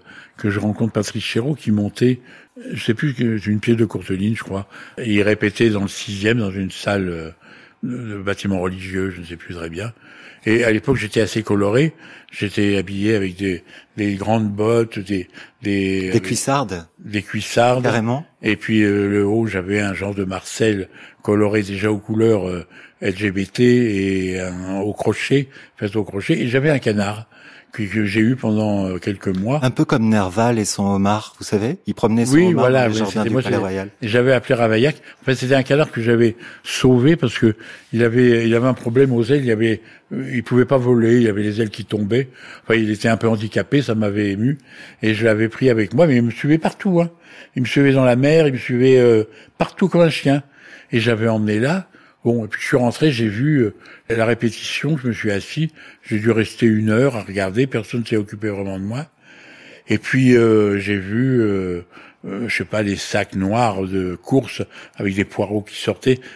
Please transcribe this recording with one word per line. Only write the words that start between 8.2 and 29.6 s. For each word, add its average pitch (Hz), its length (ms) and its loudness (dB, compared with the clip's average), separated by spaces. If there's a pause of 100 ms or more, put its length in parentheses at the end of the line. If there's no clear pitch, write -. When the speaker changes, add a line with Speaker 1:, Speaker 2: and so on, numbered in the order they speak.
Speaker 1:
bâtiment 98 400 -4
religieux, 92 480 -4
je 90 100 -12
ne 85 60 -14
sais 85 100 -14
plus - 200 -16
très 85 140 -10
bien. 98 220 -10 (540)
Et 113 180 4
à 113 80 2
l'époque, 110 260 2
j'étais 107 240 -2
assez 107 220 -2
coloré. 110 500 2 (380)
J'étais 101 460 0
habillé 98 380 -2
avec 95 200 -2
des, 92 280 -4 (340)
des 104 180 -2
grandes 104 360 0
bottes, 110 460 0
des, 95 300 -4 (340)
des, 95 500 -2
Speaker 2:
Des - 80 2
cuissardes. 107 680 -4 (120)
Speaker 1:
des 104 220 -6
cuissardes. 120 600 0
Speaker 2:
Carrément. 117 420 -2 (160)
Speaker 1:
Et 110 140 0
puis, 110 280 0
euh, 101 240 2
le 101 180 2
haut, 113 200 0
j'avais 98 360 -4
un 101 120 -4
genre 98 220 -6
de 98 80 -4
Marcel 95 640 -2 (320)
coloré 104 400 2
déjà 98 300 -2
aux 104 80 -2
couleurs, 110 480 2
euh, 90 180 -8 (360)
L 95 140 -2
G 101 160 -2
B 95 200 -4
T 101 840 2
et 92 60 -6
un, 92 400 -8
au 101 140 -4
crochet, 131 560 -2 (280)
fait 104 180 -6
au 107 80 0
crochet. 101 360 -4
Et 127 80 -2
j'avais 135 240 2
un 135 80 0
canard 107 480 -2 (440)
que, 110 120 -6
que 104 220 -2
j'ai 101 140 0
eu 117 160 4
pendant, 107 520 -2
euh, 92 100 -6
quelques 95 320 -6
mois. 104 340 -2